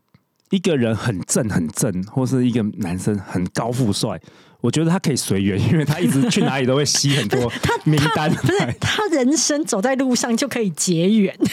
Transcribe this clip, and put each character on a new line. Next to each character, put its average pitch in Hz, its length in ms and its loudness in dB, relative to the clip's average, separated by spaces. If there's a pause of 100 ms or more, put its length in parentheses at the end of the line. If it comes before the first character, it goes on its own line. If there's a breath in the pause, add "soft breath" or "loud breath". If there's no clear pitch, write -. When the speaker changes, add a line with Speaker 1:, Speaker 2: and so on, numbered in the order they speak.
(500)
Speaker 1:
一 196 80 0
个 175 180 0
人 113 180 2
很 98 280 -4
正 120 260 -2
很 87 200 -2
正， 92 360 -2
或 131 200 -2
是 127 240 2
一 117 40 2
个 117 100 0 (160)
男 87 180 -4
生 104 220 -2
很 92 340 -4
高 120 200 -4
富 120 200 0
帅， 101 280 -4 (400 loud breath)
我 120 100 0
觉 151 140 0
得 160 60 2
他 185 80 2
可 170 140 0
以 123 40 0
随 101 260 0
缘， 98 180 0 (100)
因 175 80 4
为 147 60 2
他 143 160 -2
一 175 60 2
直 139 220 2
去 208 140 2
哪 139 180 0
里 127 60 0
都 127 100 2
会 147 80 2
吸 143 260 0
很 135 180 0
多 127 140 0
Speaker 2:
<laughs> 120 60 0
不 - 20 -2
是， - 100 -8
他， 466 240 0
Speaker 1:
名 151 160 4 (140)
单 151 140 0
来。 269 60 2
Speaker 2:
他， - 80 -4
不 330 100 0
是， 381 280 0
他 - 280 -2
人 285 280 2
生 302 280 0
走 226 160 -2
在 262 140 0
路 254 200 0
上 233 220 0
就 277 100 -2
可 247 140 -4
以 208 100 0
结 170 380 0
缘， 208 280 2 (160)